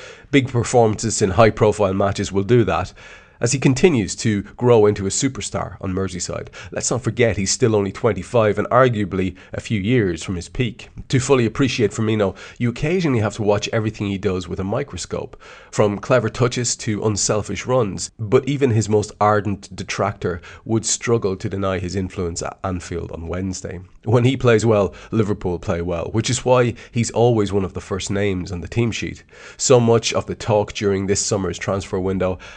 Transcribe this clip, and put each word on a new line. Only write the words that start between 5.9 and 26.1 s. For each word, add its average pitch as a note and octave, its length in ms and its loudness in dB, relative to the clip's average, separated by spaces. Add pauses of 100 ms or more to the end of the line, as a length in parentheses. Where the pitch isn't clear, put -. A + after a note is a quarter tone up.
Merseyside. F2+ 540 -6 (240)
Let's - 180 -6
not B2+ 120 -2
forget A2+ 340 0
he's G2 160 -2
still A2+ 240 2
only G2 160 0
twenty-five G#2 680 0
and G#2 120 -4
arguably G#2 680 2 (160)
a - 80 -8
few G#2+ 220 -4
years G2 420 0
from F#2+ 120 -4
his E2+ 120 -8
peak. - 420 -6 (200)
To C3+ 100 2
fully B2+ 260 2
appreciate A#2+ 460 0
Firmino, G#2+ 460 0 (200)
you A#2+ 120 0
occasionally D3+ 500 0
have G#2 160 0
to G#2+ 80 -6
watch G2+ 300 2
everything G#2+ 340 -2
he G2 100 -2
does F#2 300 -2
with F2 120 -8
a F#2+ 40 -4
microscope, - 760 -8 (300)
from G#2 280 2
clever A2+ 300 2
touches B2 480 -2
to G#2+ 260 -4
unselfish G2+ 640 -2
runs, A2+ 520 -2
but G#2+ 300 2
even C3+ 240 2
his A2 160 2
most G#2 320 2
ardent G#2 560 0
detractor F#2+ 680 -4 (220)
would A2 220 0
struggle G#2 500 0
to G2 140 -8
deny F#2+ 300 -2
his F2+ 160 -6
influence F#2 460 -4
at - 220 -10
Anfield F2 480 -6
on D#2+ 160 -10
Wednesday. F2+ 540 -6 (220)
When A#2+ 200 2
he C3 140 2
plays A2+ 280 4
well, G#2 280 4 (180)
Liverpool G2 480 0
play E2+ 220 -4
well, F2 300 -4